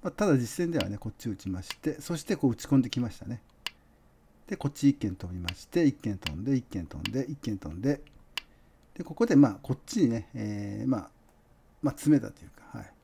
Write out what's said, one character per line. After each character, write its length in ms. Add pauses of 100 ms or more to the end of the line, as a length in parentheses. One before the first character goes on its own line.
ま 60
あ、 20
た 140
だ 80
実 140
戦 240
で 80
は 100
ね、 80
こ 100
っ 100
ち 120
打 80
ち 100
ま 160
し 60 (100)
て、 220
そ 160
し 60
て 120
こ 140
う 20
打 60
ち 100
込 120
ん 20
で 80
き 100
ま 100
し 80
た 100
ね。 140 (1040)
で、 100
こ 100
っ 60
ち 160
一 60
間 200
飛 160
び 80
ま 140
し 160
て、 160
一 180
間 140
飛 180
ん 80
で、 100
一 160
間 160
飛 160
ん 120
で、 180
一 80 (100)
間 80
飛 160
ん 60
で、 220 (920)
で、 100
こ 80
こ 120
で 120
ま 140
あ、 100
こ 140
っ 100
ち 160
に 80
ね、 240
え 520
ー、 40
ま 80
あ、 120 (720)
ま 100
あ、 20
詰 200
め 80
た 80
と 140
い 20
う 40
か、 280
は 60
い。 100 (100)